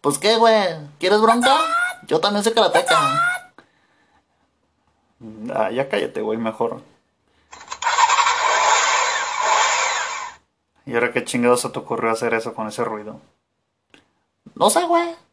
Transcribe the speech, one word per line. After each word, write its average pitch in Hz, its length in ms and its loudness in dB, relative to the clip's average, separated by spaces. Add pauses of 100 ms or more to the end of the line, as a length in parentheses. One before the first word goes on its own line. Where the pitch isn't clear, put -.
Pues 143 160 0
qué, 220 200 2
güey, 214 400 4 (200)
¿quieres 202 240 2
bronca? 240 360 4 (500)
Yo 156 140 0
también 202 220 0
soy 226 100 0
karateca. - 440 2 (2500)
Ah, 107 180 -2
ya 131 180 -4
cállate, - 320 -4
güey, 110 160 -2
mejor. 117 440 -4 (4000)
¿Y 120 80 -10
ahora 120 180 0
qué 120 140 -4
chingados 123 360 2
se 120 80 -6
te 120 100 -8
ocurrió 113 320 -2
hacer 113 220 -2
eso 113 220 -4
con 110 120 -8
ese 117 180 -6
ruido? 107 340 -10 (1400)
No 185 140 2
sé, 349 160 2
güey. 339 300 0 (180)